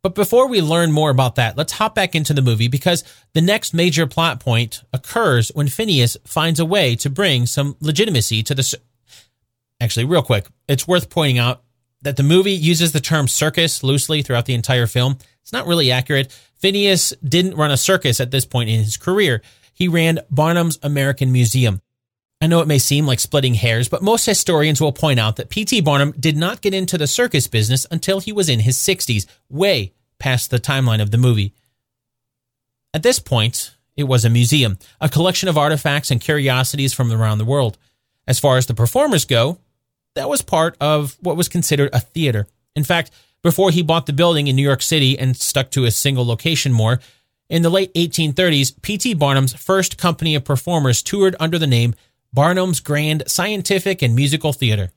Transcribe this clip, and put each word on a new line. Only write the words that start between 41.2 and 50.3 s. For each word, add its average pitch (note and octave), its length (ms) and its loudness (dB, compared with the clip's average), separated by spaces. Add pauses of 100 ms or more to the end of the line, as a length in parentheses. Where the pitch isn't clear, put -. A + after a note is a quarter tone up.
was E3+ 140 -2
considered D3 420 0
a B2 80 0
theater. A#2+ 480 -2 (260)
In D3+ 120 -2
fact, E3+ 260 -2 (320)
before F#3 260 2
he F3 120 2
bought D#3+ 240 0
the D3 80 -4
building D#3 340 2
in C3 80 0
New C3+ 60 2
York C#3 200 0
City C#3 380 0
and B2+ 160 0
stuck - 360 -4
to C3+ 120 0
a A#2 80 2
single C3 340 -2
location C3+ 460 -2
more, A2+ 300 2 (480)
in E3 140 0
the E3 60 2
late F#3+ 260 0
eighteen E3 360 0
thirties, D3 400 2
P - 260 -8
T A#3+ 160 -2
Barnum's C#3 400 2
first - 440 -2
company E3 380 -2